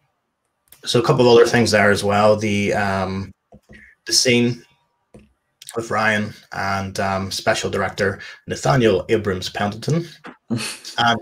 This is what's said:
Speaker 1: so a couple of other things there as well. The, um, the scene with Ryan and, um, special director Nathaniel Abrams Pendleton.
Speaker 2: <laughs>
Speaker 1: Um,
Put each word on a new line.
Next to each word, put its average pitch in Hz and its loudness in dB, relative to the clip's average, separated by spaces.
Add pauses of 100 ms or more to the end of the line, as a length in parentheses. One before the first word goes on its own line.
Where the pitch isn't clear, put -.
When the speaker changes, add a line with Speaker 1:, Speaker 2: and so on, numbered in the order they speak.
(840)
Speaker 1:
so - 0
a 117 2
couple 131 4
of 120 8
other 117 8
things 113 2
there 101 4
as 98 0
well. 104 2
The, 101 -2
um, 95 -4 (760)
the - -4
scene 120 2 (1120)
with 113 -8
Ryan 107 0 (200)
and, 98 -4
um, 95 -2
special - -2
director 98 -4 (260)
Nathaniel 113 2
Abrams 101 -2
Pendleton. 113 -4 (440)
Speaker 2:
<laughs> 113 -2 (400)
Speaker 1:
Um, 117 2